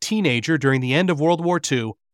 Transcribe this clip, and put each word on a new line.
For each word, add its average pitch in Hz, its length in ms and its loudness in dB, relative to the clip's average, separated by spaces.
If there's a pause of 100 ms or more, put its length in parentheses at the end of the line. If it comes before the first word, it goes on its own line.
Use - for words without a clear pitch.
teenager 160 560 0
during 135 240 2
the 127 120 -2
end 180 160 2
of 151 120 0
World 170 220 2
War 175 180 0
Two, 113 340 -2 (180)